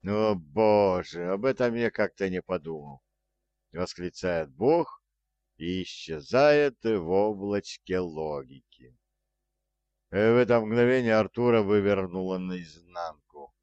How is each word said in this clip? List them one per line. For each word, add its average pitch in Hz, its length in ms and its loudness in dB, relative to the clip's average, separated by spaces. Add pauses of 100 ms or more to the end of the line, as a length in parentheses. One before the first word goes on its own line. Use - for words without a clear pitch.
«О, 107 300 0
Боже, 90 960 2
об 101 140 -2
этом 123 300 0
я 117 160 0
как-то 98 380 -4
не 90 140 -4
подумал», 76 600 -8 (680)
восклицает 87 800 -6
Бог 139 520 -2 (540)
и 90 260 -6
исчезает 131 1000 0
в 101 260 -2
облачке 101 880 -2
логики. 71 960 -10 (1120)
Э, 107 220 2
в 120 40 6
это 120 240 4
мгновение 120 560 2
Артура 113 460 2
вывернуло 95 760 0
наизнанку. 85 1200 -12